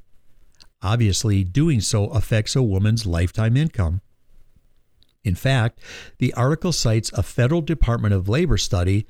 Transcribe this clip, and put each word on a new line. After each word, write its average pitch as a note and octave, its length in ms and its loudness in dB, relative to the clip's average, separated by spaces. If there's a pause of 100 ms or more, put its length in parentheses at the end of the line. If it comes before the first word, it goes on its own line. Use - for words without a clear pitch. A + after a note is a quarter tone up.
(840)
Obviously, G2+ 600 0
doing B2 380 0
so G2+ 240 0
affects A2 500 -2
a C3 80 2
woman's G#2+ 420 0
lifetime G2 520 0
income. G2 420 -2 (1300)
In F#2 100 0
fact, B2 440 0 (400)
the - 160 0
article D#3 360 0
cites A2+ 400 0
a - 100 -4
federal C#3 400 0
Department A#2 520 0
of F#2+ 160 0
Labor C3+ 280 0
study F#2+ 520 0